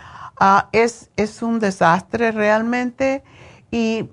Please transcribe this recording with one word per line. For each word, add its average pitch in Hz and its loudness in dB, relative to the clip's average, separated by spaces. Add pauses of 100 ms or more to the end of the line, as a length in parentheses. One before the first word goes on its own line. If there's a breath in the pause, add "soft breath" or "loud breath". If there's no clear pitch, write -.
(400 loud breath)
Ah, 196 2
es, 226 -2
es 214 -4
un 233 -2
desastre 196 0
realmente. 240 -2 (460 loud breath)
Y 226 -2